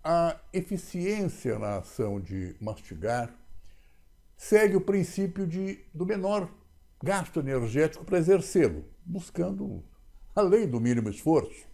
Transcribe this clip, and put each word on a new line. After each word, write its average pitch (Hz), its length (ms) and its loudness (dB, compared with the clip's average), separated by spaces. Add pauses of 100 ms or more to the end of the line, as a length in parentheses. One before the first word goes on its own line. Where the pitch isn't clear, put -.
a 170 380 2 (140)
eficiência 180 1040 -2
na 101 200 -2
ação 101 380 -4
de 95 440 -8
mastigar 110 760 -6 (1000)
segue 208 400 4
o 180 40 4
princípio 190 640 -2
de, 190 380 -6 (100)
do 160 120 -4
menor 196 440 -2 (540)
gasto 180 380 -2
energético 135 640 0
para 180 140 2
exercê-lo, 160 680 4 (200)
buscando 170 760 -6 (500)
a 208 80 2
lei 202 240 6
do 120 140 0
mínimo 117 300 2
esforço. - 640 0